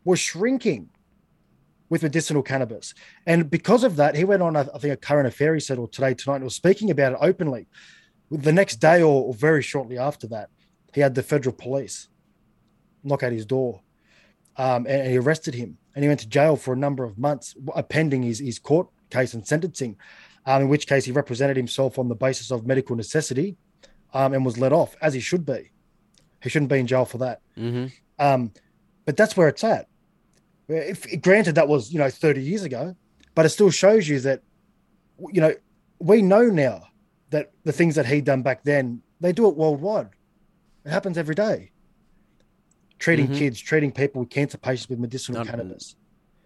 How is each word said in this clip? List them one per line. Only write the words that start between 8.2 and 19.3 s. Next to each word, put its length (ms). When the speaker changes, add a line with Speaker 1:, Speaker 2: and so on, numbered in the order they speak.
Speaker 1:
The 200
next 260
day 260
or, 220
or 100
very 280
shortly 360
after 300
that, 200
he 80
had 120
the 80
federal 320
police 540
knock 180
at 100
his 120
door, 380
um, 300
and, 160
and 80
he 80
arrested 360
him. 220
And 80
he 60
went 120
to 80
jail 280
for 160
a 60
number 260
of 140
months, 360
uh, 80
pending 400
his, 160
his 200
court 300
case 240